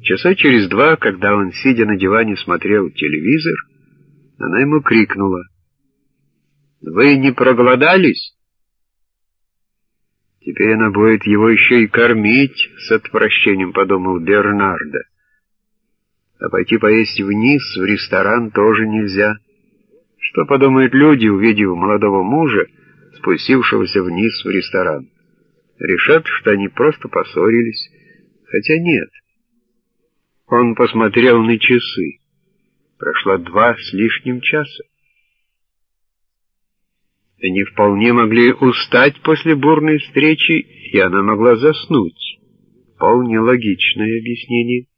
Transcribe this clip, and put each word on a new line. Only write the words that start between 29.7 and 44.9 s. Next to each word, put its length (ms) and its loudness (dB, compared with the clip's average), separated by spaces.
Он 280 0
посмотрел 680 2
на 160 0
часы. 600 -2
Прошло 400 -2
два 380 0
с 180 -16
лишним 480 -4
часа. 420 -6
Они 220 -2
вполне 500 0
могли 400 4
устать 680 0
после 340 0
бурной 440 2
встречи, 520 0
и 480 -4
она 220 0
могла 360 2
заснуть. 840 -2
Вполне 440 0
логичное 800 0
объяснение. 680 -4